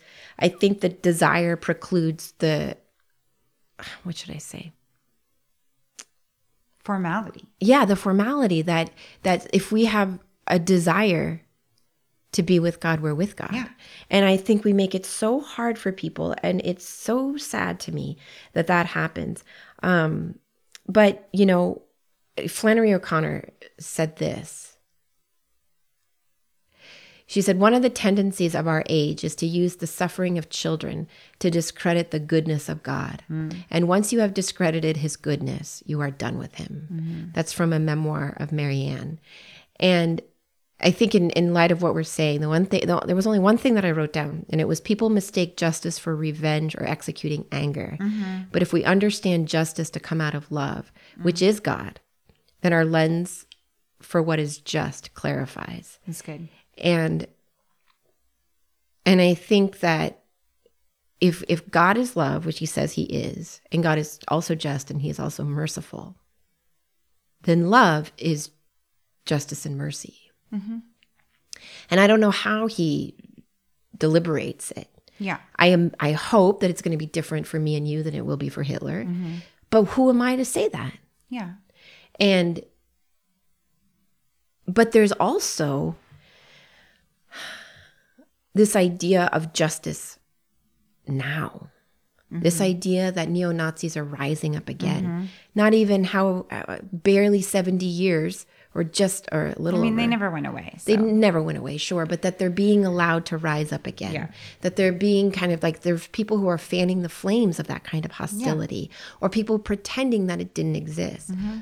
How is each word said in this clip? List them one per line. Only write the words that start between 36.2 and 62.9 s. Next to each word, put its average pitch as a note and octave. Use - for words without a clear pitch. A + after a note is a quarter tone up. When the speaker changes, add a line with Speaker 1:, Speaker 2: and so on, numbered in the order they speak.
Speaker 1:
with -
him." -
Speaker 2:
Mm-hmm. D#3+
Speaker 1:
That's E3
from E3
a D#3
memoir D3+
of D3
Marianne. C#3
And E3+
I F3+
think A3+
in, F3
in F3
light E3+
of E3+
what E3+
we're D#3+
saying, D3+
the D3+
one E3
thing, -
the, E3+
there F3+
was F#3+
only G#3+
one G#3
thing A#3+
that G3+
I F3
wrote D#3
down, D#3
and D#3+
it D#3
was, D#3
"People A3
mistake F#3+
justice D#3+
for E3
revenge D#3
or -
executing D3+
anger. C#3+
Speaker 2:
Mm-hmm. G3
Speaker 1:
But F3
if F3
we E3+
understand F#3
justice D#3+
to F3
come E3
out D3+
of D3
love, C#3+
which F3
Speaker 2:
Mm-hmm. F3+
Speaker 1:
is G#3+
God, -
then F3
our E3
lens E3
for -
what D#3+
is D3
just -
clarifies." -
Speaker 2:
That's E3
good. D#3+
Speaker 1:
And, D#3+
and F#3+
I F3+
think G3
that D#3+
if, F3+
if E3
God F3+
is B3
love, D3+
which D#3+
he D#3+
says D#3